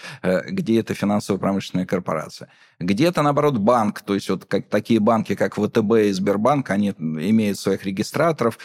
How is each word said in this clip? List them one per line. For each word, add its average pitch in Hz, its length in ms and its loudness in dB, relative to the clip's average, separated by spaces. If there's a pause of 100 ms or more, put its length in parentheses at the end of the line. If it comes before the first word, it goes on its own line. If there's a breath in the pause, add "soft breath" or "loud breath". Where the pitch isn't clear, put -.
(220 loud breath)
э, 92 280 0
где 104 300 0
эта 104 140 -2
финансово-промышленная 98 920 -2
корпорация. 85 640 -6 (320 soft breath)
Где-то, 127 420 2
наоборот, 147 360 2
банк, 107 440 2
то 101 120 -2
есть 98 160 -2
вот 92 140 -2
как, - 240 -4
такие 107 320 2
банки, 110 360 2
как 101 220 -2
В 104 100 2
Т 117 140 0
Б 107 260 4
и 101 40 2
Сбербанк, 104 580 0
они 101 280 0
имеют 95 600 0
своих 95 260 -2
регистраторов, 117 800 -2